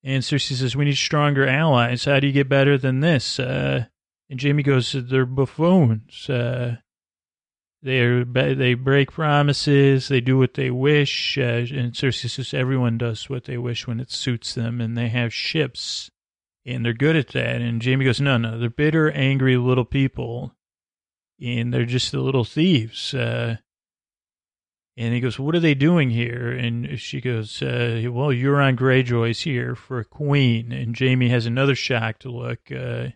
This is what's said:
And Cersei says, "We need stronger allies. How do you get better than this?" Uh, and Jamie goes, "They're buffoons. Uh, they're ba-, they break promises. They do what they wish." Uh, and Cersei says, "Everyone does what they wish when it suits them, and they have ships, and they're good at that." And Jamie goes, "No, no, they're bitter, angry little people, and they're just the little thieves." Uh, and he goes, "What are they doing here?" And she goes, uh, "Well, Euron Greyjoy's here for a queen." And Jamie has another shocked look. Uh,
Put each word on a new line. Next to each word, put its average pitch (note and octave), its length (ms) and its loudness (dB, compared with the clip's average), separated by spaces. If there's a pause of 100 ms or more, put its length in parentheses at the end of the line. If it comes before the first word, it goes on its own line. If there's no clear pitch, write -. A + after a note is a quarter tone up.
And C3+ 180 -2
Cersei C#3 320 -2
says, B2 220 -2
"We D3 80 0
need C#3+ 120 0
stronger C#3+ 480 2
allies. B2+ 600 2
How C#3 160 4
do C#3+ 80 2
you C3+ 40 0
get C#3 160 2
better C#3 300 4
than C3 220 0
this?" D3+ 400 0
Uh, C3 460 -2 (440)
and C3+ 80 -10
Jamie C#3+ 240 0
goes, C3 300 2
"They're C3 340 0
buffoons. C3+ 1040 2
Uh, A#2+ 460 -4 (1040)
they're B2 420 2
ba-, C3 300 0
they B2+ 200 2
break C3+ 360 2
promises. C#3+ 960 4
They C3 140 2
do C3 180 2
what B2+ 160 2
they C3 160 -2
wish." C#3 680 0
Uh, A#2+ 320 -2
and B2 260 -6
Cersei B2 360 -4
says, - 240 -10
"Everyone B2+ 420 0
does A#2 320 -6
what B2+ 180 -8
they B2+ 120 -8
wish A#2 300 -6
when A#2 100 -4
it B2+ 140 -10
suits - 420 -6
them, A#2+ 260 -4
and A2+ 160 -4
they A#2 120 -2
have A#2 260 -2
ships, - 760 -6 (520)
and B2 200 -6
they're A#2 80 0
good C#3+ 240 2
at C#3 140 0
that." B2 300 -2
And A#2 220 -2
Jamie C3 220 2
goes, B2+ 160 2
"No, C#3 160 2
no, A2+ 200 -2
they're A#2 140 -2
bitter, D3+ 400 2
angry C3+ 460 2
little B2+ 280 2
people, B2+ 680 -4 (840)
and A#2+ 340 -2
they're B2 100 2
just B2 280 -2
the C#3 80 -2
little C3 240 0
thieves." D3+ 680 0
Uh, A#2 440 -4 (1400)
and A#2 160 -4
he B2 60 0
goes, A#2+ 180 -2
"What D3 200 -2
are F3 40 2
they D#3+ 140 4
doing C#3+ 360 4
here?" A#2+ 380 -4
And B2 500 -6
she - 220 -10
goes, A#2 400 -6
uh, A#2+ 440 -2
"Well, B2 240 -2
Euron C3+ 480 2
Greyjoy's A#2+ 640 2
here B2 340 -4
for B2+ 240 -12
a A2 60 -6
queen." C3 680 0
And B2 240 -6
Jamie B2+ 360 2
has A#2+ 140 2
another C3 300 0
shocked A2+ 500 -4
look. A#2+ 460 -10
Uh, B2+ 460 -8